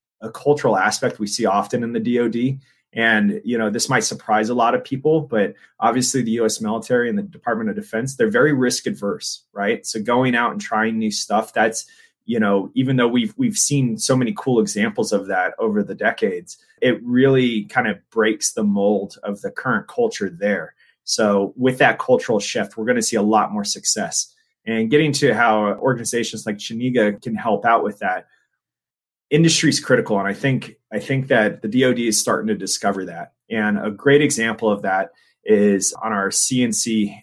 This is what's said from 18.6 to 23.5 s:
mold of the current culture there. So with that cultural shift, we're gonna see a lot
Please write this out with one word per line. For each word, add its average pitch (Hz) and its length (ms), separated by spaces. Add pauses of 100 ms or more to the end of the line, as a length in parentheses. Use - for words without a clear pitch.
mold 101 600
of 101 180
the 98 100
current - 380
culture 110 400
there. 90 440 (300)
So 101 540
with 127 220
that 120 200
cultural 120 400
shift, 104 380
we're 110 80
gonna 120 160
see 113 160
a 101 40
lot 104 300